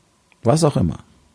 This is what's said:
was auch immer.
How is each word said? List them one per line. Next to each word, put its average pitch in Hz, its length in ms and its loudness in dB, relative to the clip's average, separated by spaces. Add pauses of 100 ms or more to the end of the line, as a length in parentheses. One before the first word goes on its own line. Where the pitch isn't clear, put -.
(440)
was 160 220 2
auch 135 100 0
immer. 85 240 -2 (360)